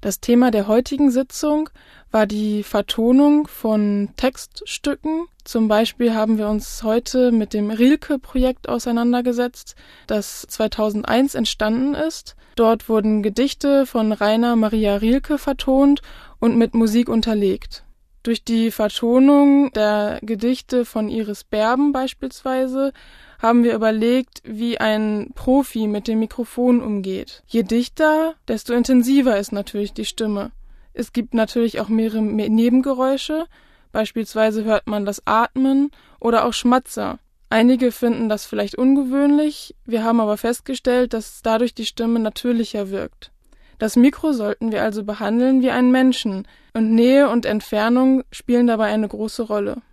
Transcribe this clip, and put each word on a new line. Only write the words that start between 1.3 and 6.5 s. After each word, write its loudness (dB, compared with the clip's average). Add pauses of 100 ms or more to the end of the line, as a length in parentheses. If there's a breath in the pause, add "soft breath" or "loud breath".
war 2
die -4
Vertonung 2
von -2
Textstücken. -6 (160)
Zum -2
Beispiel 0
haben 0
wir -2
uns -6